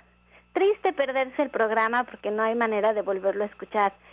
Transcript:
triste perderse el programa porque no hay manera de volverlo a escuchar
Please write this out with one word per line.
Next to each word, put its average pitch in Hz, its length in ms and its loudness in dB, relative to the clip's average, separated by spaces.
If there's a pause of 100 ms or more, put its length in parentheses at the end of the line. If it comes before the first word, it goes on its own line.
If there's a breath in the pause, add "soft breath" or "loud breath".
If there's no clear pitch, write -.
(540 soft breath)
triste 392 400 2
perderse 262 480 -2
el 277 80 0
programa 226 540 0
porque - 280 -8
no 214 120 -2
hay 220 120 0
manera 220 380 2
de 214 80 -2
volverlo 196 420 -2
a 208 40 -2
escuchar 202 460 -2 (200 loud breath)